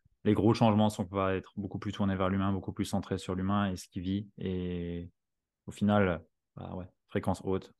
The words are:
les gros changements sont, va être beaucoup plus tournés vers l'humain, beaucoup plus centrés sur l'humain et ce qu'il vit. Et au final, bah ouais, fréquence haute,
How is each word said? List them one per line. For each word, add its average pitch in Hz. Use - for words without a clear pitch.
les 104
gros 101
changements 107
sont, 104
va 95
être 92
beaucoup 101
plus 101
tournés 98
vers 92
l'humain, 98
beaucoup 95
plus 101
centrés 95
sur 92
l'humain 98
et 92
ce -
qu'il 92
vit. 101
Et 90
au -
final, 101
bah 90
ouais, 90
fréquence 98
haute, 95